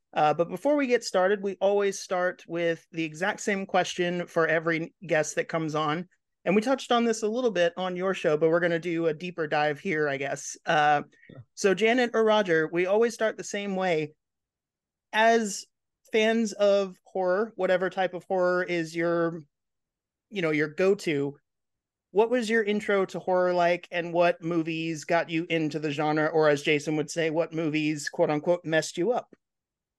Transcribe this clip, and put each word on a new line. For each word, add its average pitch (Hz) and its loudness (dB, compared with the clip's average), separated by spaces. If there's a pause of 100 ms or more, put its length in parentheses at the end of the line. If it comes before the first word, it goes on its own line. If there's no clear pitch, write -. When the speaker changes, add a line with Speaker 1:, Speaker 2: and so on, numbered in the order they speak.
(140)
Speaker 1:
Uh, 151 2
but 170 0
before 277 0
we 277 0
get 240 2
started, 190 0
we 196 -4
always 202 0
start 180 -4
with 170 -2
the 165 -4
exact 160 -6
same 196 -4
question 180 -2
for 160 0
every 160 -2 (120)
guest 156 0
that - -4
comes 160 -4
on. 156 -2 (380)
And 180 2
we 214 6
touched 254 -2
on 240 2
this 226 0
a 214 -2
little 233 -2
bit 175 2
on 185 -6
your 185 -2
show, 160 0
but 160 4
we're 170 4
gonna 170 0
do 165 -2
a 156 0
deeper 165 -6
dive 151 0
here, 156 -2
I 139 -2
guess. 139 -8 (100)
Uh, 151 4 (280)
Speaker 2:
Yeah. - -20 (180)
Speaker 1:
so 196 2
Janet 233 2
or 226 2
Roger, 180 2
we 175 0
always 214 2
start 220 -2
the 185 -14
same 202 -6
way. 160 -2 (1000)
As 220 2 (460)
fans 226 2
of 196 2
horror, 190 -2
whatever 185 0
type 185 -2
of 175 -10
horror 180 0
is 165 -4
your, 170 0 (880)
you 202 -6
know, 160 0
your 151 0
go-to, 151 0 (760)
what 220 2
was 233 0
your 226 2
intro 202 0
to 180 -10
horror 180 0
like, 175 2
and 175 -6
what 175 2
movies 165 -4
got 170 -2
you 165 -2
into 160 -2
the 151 -4
genre, 151 0
or 156 2
as 147 4
Jason 151 0
would 151 -2
say, 165 -2
what 160 -2
movies, 156 -2
quote 165 0
unquote, 175 0
messed 160 -2
you 180 0
up? - -6 (640)